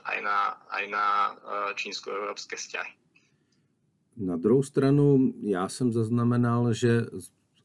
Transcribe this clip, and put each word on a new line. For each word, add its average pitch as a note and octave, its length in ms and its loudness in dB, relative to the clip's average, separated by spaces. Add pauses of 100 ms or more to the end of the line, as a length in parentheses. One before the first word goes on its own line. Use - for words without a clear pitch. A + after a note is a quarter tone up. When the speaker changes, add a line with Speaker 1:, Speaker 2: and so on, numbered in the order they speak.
Speaker 1:
aj G2+ 160 -4
na, G#2 400 -2 (100)
aj G2+ 220 -6
na, G#2 160 0
e, G2+ 240 2 (420)
čínsko-európske G2+ 800 -8
vzťahy. - 380 -10 (1200)
Speaker 2:
Na F2+ 220 -4
druhou G#2+ 260 4
stranu, C#3 800 4
já F#2+ 260 -2
jsem B2 240 -2
zaznamenal, A#2+ 800 2
že A#2 300 2
z - 280 -12 (340)